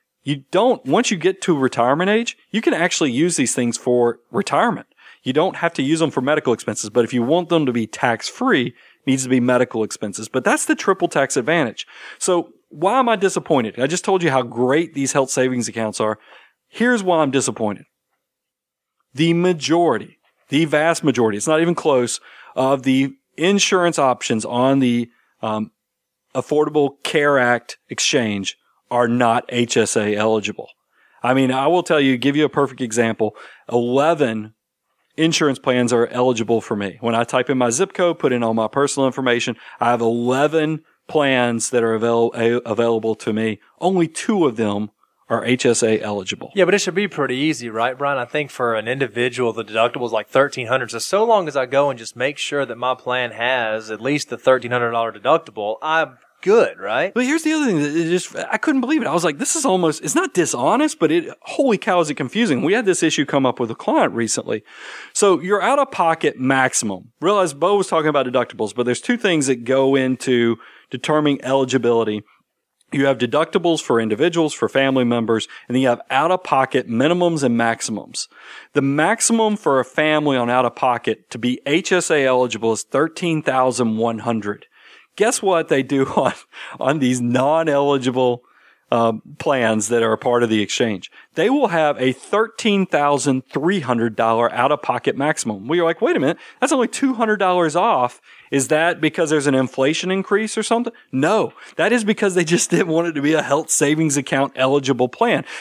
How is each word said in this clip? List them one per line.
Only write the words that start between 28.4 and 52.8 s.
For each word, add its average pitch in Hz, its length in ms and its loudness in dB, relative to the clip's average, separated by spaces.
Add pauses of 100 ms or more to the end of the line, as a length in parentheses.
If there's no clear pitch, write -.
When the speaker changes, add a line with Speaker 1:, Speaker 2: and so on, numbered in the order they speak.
Speaker 1:
are 120 180 2
not 120 400 2
H 120 280 -2
S 113 200 2
A 107 180 0
eligible. 107 540 -2 (540)
I 123 120 2
mean, 131 160 2
I 131 160 0
will 175 160 4
tell 160 180 2
you, 135 180 2
give 139 180 0
you 151 80 2
a 139 60 0
perfect 131 320 -2
example. 113 520 -2 (380)
Eleven 123 800 0 (640)
insurance 156 420 0
plans 123 340 0
are 117 160 2
eligible 117 520 0
for 107 160 -6
me. 101 240 -6
When 117 140 -2
I 117 100 0
type 127 260 -2
in 135 80 0
my 123 120 2
zip 170 240 -2
code, 175 240 0
put 139 140 0
in 120 100 0
all 113 120 0
my 110 140 0
personal 139 380 0
information, 123 500 0 (240)
I 120 100 2
have 117 120 0
eleven 143 800 0 (240)
plans 123 600 0
that 120 120 2
are 113 120 0
avail-, 117 420 0
a-, 117 240 0 (100)
available 113 460 0
to - 160 -6
me. 110 260 -2 (220)
Only 175 260 2
two 175 400 0
of 117 100 -2
them 104 340 -2 (400)
are 120 140 -2
H 123 220 0
S 120 160 2
A 110 180 2
eligible. 101 540 -8
Speaker 2:
Yeah, 190 100 2
but 170 80 2
it 202 60 2
should 185 160 -6
be 196 140 -2
pretty 131 280 -4
easy, 135 320 -2
right, 117 300 -4
Brian? 143 180 -2
I 123 80 -4
think 147 260 -6
for 120 240 -2
an 110 140 -4
individual, 120 640 -2
the 110 120 -8
deductible 117 420 0
is, 110 60 -8
like, 107 160 -4
thirteen 135 400 0
hundred. 123 220 -2
So 117 80 -10
so 196 260 -2
long 208 240 2
as 139 80 -8
I 131 100 0
go 139 240 2
and 127 80 -8
just 113 180 -16
make 135 220 -4
sure 143 260 -4
that 117 140 -8
my 127 160 0